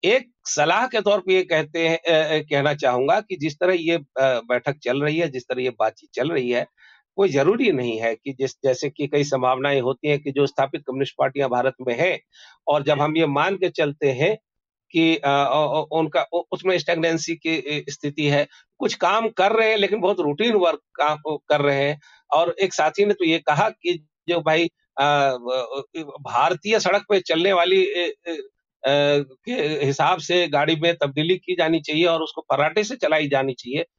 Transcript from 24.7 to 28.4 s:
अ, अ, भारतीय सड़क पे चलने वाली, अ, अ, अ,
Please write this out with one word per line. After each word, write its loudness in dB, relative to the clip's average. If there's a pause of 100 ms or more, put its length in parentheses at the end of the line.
अ, 2
अ, 2 (840)
भारतीय 0
सड़क 0
पे 4
चलने 0
वाली, 4
अ, -4 (140)
अ, -8
अ, -2 (240)